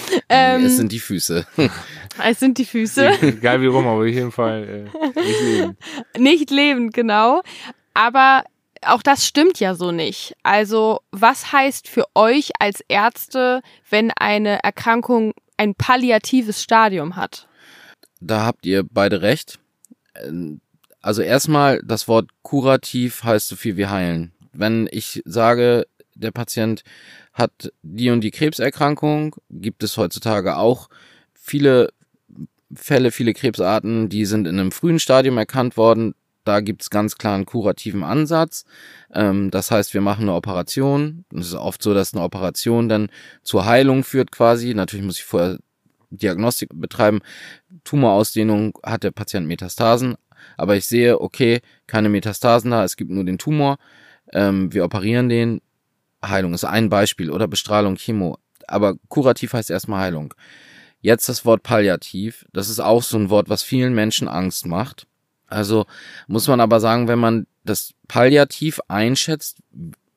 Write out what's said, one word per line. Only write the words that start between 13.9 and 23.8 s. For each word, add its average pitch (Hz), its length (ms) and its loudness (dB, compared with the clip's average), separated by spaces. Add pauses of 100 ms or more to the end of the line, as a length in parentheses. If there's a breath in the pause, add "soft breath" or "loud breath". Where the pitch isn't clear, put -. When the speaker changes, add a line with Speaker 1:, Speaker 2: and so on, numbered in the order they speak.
Speaker 1:
eine 208 520 0
Erkrankung 226 720 0 (260)
ein 214 160 0
palliatives 240 880 0
Stadium 190 540 2
hat? - 300 -10 (760 soft breath)
Speaker 2:
Da 107 260 -2
habt - 180 -4
ihr 95 180 2
beide 101 380 0
recht. 113 380 -2 (580)
Ähm, 76 440 -10 (420)
also 104 200 -2
erstmal, 139 600 2
das - 240 -6
Wort 113 220 2 (120)
kurativ 127 840 -2
heißt 110 240 0
so 92 80 -12
viel 104 200 -6
wie 98 100 -2